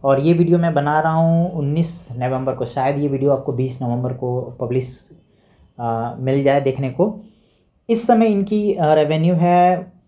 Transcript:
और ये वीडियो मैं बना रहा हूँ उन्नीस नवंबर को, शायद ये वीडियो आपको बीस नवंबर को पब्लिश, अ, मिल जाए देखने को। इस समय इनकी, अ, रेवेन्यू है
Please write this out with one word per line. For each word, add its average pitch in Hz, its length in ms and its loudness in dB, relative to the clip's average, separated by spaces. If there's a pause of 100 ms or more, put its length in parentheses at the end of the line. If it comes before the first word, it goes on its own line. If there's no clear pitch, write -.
और 139 160 2
ये 165 120 2
वीडियो 170 260 4
मैं 170 160 0
बना 147 260 0
रहा 160 120 0
हूँ 165 400 2
उन्नीस 156 600 -4
नवंबर 127 420 -4
को, 131 100 -6
शायद 143 340 -2
ये 143 100 -2
वीडियो 135 220 0
आपको 135 220 -2
बीस 127 300 -4
नवंबर 123 300 -4
को 123 280 -4 (200)
पब्लिश, 127 500 -6 (680)
अ, 117 400 -4
मिल 135 260 0
जाए 139 160 4
देखने 135 300 -4
को। 202 340 -2 (640)
इस 220 180 0
समय 226 200 4
इनकी, 208 480 0
अ, 156 200 2
रेवेन्यू 156 400 2
है 175 580 2 (160)